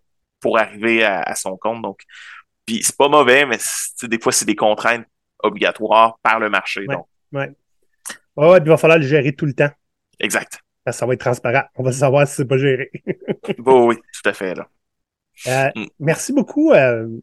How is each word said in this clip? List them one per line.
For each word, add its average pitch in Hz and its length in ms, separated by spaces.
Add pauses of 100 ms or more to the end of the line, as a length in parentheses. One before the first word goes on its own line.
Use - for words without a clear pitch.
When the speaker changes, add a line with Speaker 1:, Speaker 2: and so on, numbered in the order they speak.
(400)
Speaker 1:
pour 113 180
arriver 110 460
à, 98 180
à - 140
son 95 220
compte. 113 240
Donc, 101 180 (680)
puis 113 180
c'est - 120
pas 139 140
mauvais, 143 360
mais 117 140
c'est, - 300
tu - 80
sais, 123 100
des 113 120
fois, 131 120
c'est 113 140
des 107 100
contraintes 113 500 (380)
obligatoires 107 800
par 113 160
le 107 100
marché, 98 380
Speaker 2:
Ouais, 139 80
Speaker 1:
donc. - 120 (260)
Speaker 2:
ouais. 139 180 (840)
Ouais, 151 140
ouais, 185 100
puis 151 60
il - 20
va 160 80
falloir 165 220
le 143 60
gérer 143 280
tout - 120
le 139 80
temps. 143 180 (480)
Speaker 1:
Exact. - 400 (260)
Speaker 2:
Parce 120 100
que - 40
ça 131 60
va 127 80
être 120 60
transparent. 123 440 (120)
On 127 80
va 127 80
savoir 139 360
si - 80
c'est 139 120
pas 135 100
géré. 131 320 (160)
<laughs> - 520
Speaker 1:
Bon, 123 300
oui, 117 100
tout - 320
à 101 40
fait, 92 220
là. - 120 (800)
Speaker 2:
Euh, 135 280
Speaker 1:
Mm. 110 100 (140)
Speaker 2:
merci 156 340
beaucoup, 294 380
euh, 123 360 (160)